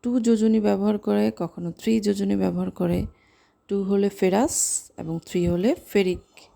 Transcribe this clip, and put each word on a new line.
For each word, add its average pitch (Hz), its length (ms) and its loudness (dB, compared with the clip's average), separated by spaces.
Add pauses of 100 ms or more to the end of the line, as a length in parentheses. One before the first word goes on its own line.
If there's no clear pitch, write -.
টু 247 180 0
যোজনী 220 400 4
ব্যবহার 208 380 0
করে, 208 400 0
কখনো 170 340 -8
থ্রি 226 280 0
যোজনী 202 360 0
ব্যবহার 185 360 -2
করে। 175 340 -2 (600)
টু 202 160 -2
হলে 196 260 2
ফেরাস 202 760 0 (140)
এবং 165 280 -6
থ্রি 175 220 -2
হলে 185 280 2 (120)
ফেরিক। - 680 -2